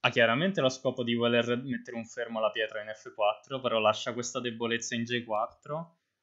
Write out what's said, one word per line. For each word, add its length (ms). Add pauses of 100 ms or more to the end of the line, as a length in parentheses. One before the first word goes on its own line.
ha 80
chiaramente 500
lo 80
scopo 360
di 100
voler 480
mettere 340
un 100
fermo 320
alla 120
pietra 320
in 120
F 200
quattro, 460
però 180
lascia 340
questa 280
debolezza 540
in 100
G 200
quattro, 720 (240)